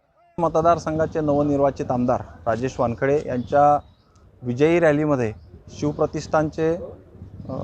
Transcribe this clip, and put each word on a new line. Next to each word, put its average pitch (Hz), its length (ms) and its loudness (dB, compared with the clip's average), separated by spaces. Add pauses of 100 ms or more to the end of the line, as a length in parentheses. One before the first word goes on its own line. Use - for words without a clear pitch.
(380)
मतदारसंघाचे 160 840 0
नवनिर्वाचित 143 720 0
आमदार 123 300 0 (240)
राजेश 117 340 -4
वानखडे 135 460 0
यांच्या 143 540 2 (640)
विजयी 143 380 2
रॅलीमध्ये 147 540 2 (360)
शिवप्रतिष्ठानचे, 156 1040 -2 (760)
अ, 131 40 -8 (100)